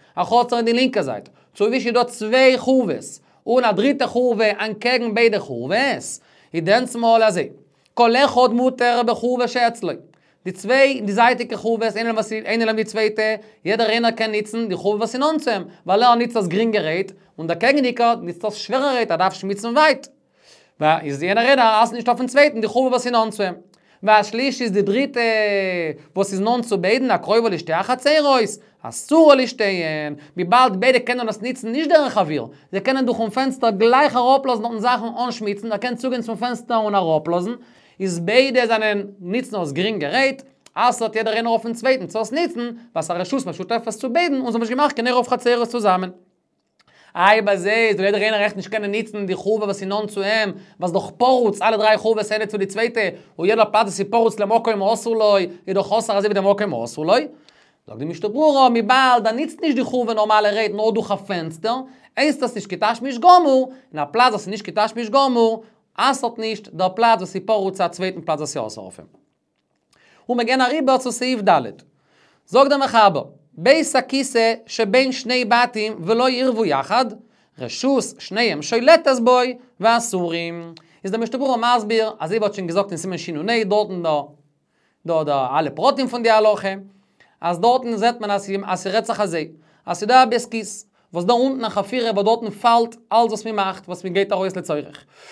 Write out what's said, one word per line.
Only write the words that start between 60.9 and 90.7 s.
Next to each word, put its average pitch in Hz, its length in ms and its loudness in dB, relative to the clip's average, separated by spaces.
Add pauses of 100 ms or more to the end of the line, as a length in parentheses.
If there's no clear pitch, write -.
דורך 214 200 -2
א 196 60 -2
פענסטער, 185 600 -6 (400)
איז 285 240 2
דאס 247 140 -2
נישט 202 140 -8
געטשמיש 233 500 -4
גמור, 285 540 6 (200)
אין 151 100 -4
א - 20 -4
פלאץ, 233 280 2
דאס 196 160 -6
נישט 214 200 -8
געטשמיש 220 420 -2
גמור, 233 540 2 (340)
עס 262 260 0
האט - 140 -6
נישט 220 340 -8
דער 185 160 0
פלאץ, 226 300 4
וואס 175 140 -10
זיי 190 80 -8
פרוץ, 196 380 -2
דער 175 100 0
צווייטן 175 320 -8
פלאץ, 156 180 -4
דאס 147 140 -8
זיי 143 80 -6
אויסרופן. 101 420 -12 (1300)
און 240 100 -2
מיר 247 80 0
גיין 262 140 2
אריבער 262 380 2
צו 254 140 -6
סעיף 254 280 -2
דלת. 156 420 2 (640)
זאגט 269 240 4
דער 285 80 2
מחבר, 208 440 4 (300)
בית 269 440 2
הכיסא 254 580 0 (120)
שבין 254 460 0
שני 247 320 -4
בתים 220 560 0
ולא 226 300 2
ירבו 247 340 0
יחד, 180 400 0 (540)
רשות 233 460 -2 (140)
שניהם 185 440 -2
שולטת 262 640 4
בו 254 140 4 (420)
ואסורים. 170 920 -2 (300)
איז 190 80 -6
דער 226 80 -2
משנה 233 180 -6
ברורה 240 380 0
מסביר, 220 340 0 (100)
אז 165 120 -6
איך 220 80 0
וואלט 208 140 -2
שוין 190 120 -8
געזאגט, 196 240 -2
אין 175 60 -8
סימן 180 220 -8
שינוני, 196 460 -4
דארט 202 260 0
און 180 120 -8
דא, 151 180 0 (840)
דא, 165 160 0
דא, 139 240 0 (120)
אלע 151 120 0
פרטים 240 380 0
פון 240 140 -8
דער 220 240 4
הלכה, 196 280 0 (640)
אז 170 180 -4
דארט 247 240 2 (120)
זעט 233 260 0
מען, 208 100 -6
אז 202 180 -2
sie, 196 40 -8 (140)
אז 185 200 -4
sie 190 40 -6
רצח 220 300 -2
הזה, 170 240 -4 (420)
אז 180 160 -6
sie 214 40 -4
דא 254 180 6
ביז 240 220 -2
כיס, 220 400 -10 (260)